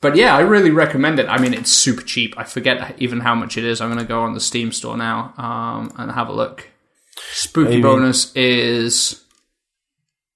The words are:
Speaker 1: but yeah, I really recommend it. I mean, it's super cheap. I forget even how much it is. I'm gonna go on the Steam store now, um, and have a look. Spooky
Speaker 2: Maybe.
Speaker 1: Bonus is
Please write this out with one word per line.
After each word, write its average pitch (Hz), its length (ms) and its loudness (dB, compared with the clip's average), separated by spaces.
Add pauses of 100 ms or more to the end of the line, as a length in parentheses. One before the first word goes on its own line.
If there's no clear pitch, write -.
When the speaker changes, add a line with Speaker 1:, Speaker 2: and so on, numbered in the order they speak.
Speaker 1:
but 143 140 2
yeah, 202 200 6
I 143 60 6
really 190 300 6
recommend 151 480 2
it. 120 80 0
I 120 120 0
mean, 127 140 2
it's - 180 -2
super - 320 2
cheap. - 340 -4
I 117 60 -8
forget 123 560 -4
even 120 220 -2
how 120 140 2
much 113 220 -4
it 113 80 -4
is. 117 160 -2
I'm 113 80 -4
gonna 117 160 -4
go 117 160 -4
on 113 120 -4
the 107 60 -8
Steam 117 320 -4
store 117 260 -8
now, 113 400 -6
um, 117 600 -8
and 113 140 -10
have 117 180 -4
a 104 40 -8
look. - 340 -6 (680)
Spooky - 380 -2
Speaker 2:
Maybe. 120 100 4
Speaker 1:
Bonus 131 540 2
is 120 880 0 (1120)